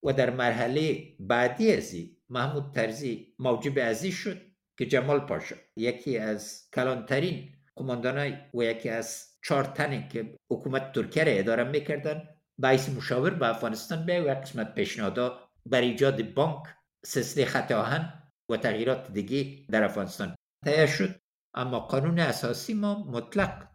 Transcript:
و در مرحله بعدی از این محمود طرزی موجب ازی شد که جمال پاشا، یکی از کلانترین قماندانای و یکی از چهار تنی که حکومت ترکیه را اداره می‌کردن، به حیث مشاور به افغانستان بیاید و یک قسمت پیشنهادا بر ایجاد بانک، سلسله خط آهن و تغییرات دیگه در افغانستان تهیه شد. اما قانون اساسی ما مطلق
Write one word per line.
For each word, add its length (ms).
و 100
در 180
مرحله 920
بعدی 520
از 220
این 220
محمود 460
طرزی 640
موجب 400
ازی 340
شد 280
که 80
جمال 340
پاشا، 360
یکی 420
از 560
کلانترین 800
قماندانای 580
و 80
یکی 260
از 400
چهار 200
تنی 440
که 280
حکومت 420
ترکیه 320
را 80
اداره 320
می‌کردن، 640
به 100
حیث 200
مشاور 420
به 160
افغانستان 600
بیاید 200
و 40
یک 80
قسمت 360
پیشنهادا 760
بر 140
ایجاد 540
بانک، 320
سلسله 400
خط 280
آهن 500
و 80
تغییرات 560
دیگه 580
در 140
افغانستان 500
تهیه 220
شد. 340
اما 260
قانون 380
اساسی 560
ما 300
مطلق 720